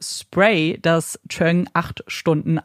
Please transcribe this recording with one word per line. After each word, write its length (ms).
Spray, 800
das 360
Cheng 420
acht 360
Stunden 560